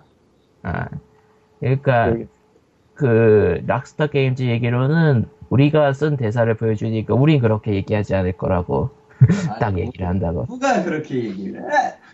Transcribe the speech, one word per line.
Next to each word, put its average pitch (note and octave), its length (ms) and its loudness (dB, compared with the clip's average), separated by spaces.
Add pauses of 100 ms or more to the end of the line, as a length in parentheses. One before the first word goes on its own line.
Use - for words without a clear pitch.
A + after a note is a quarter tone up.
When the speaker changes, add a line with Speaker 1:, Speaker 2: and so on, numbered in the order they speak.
(600)
Speaker 1:
아, - 240 -6 (760)
그러니까 B2+ 520 0
Speaker 2:
여기. A2+ 160 -4 (680)
Speaker 1:
그 G#2+ 720 4
락스타 B2+ 420 -4
게임즈 C3 360 0
얘기로는 B2 840 2 (240)
우리가 D3 440 4
쓴 D3 240 -2
대사를 A#2 380 0
보여주니까 A2 580 -2
우린 C#3+ 260 4
그렇게 A2 360 0
얘기하지 G2+ 400 -2
않을 F2+ 180 0
거라고 - 560 -2 (300)
<laughs> - 20 2 (280)
Speaker 3:
아니, - 100 -8
Speaker 1:
딱 A2 120 -2
Speaker 3:
뭐, F#2+ 100 -4
Speaker 1:
얘기를 A2+ 260 -8
한다고. F#2 400 -4
Speaker 3:
누가 B3 360 -2
그렇게 D3+ 400 -6
얘기를 G2 380 -10
해? - 320 -2 (200)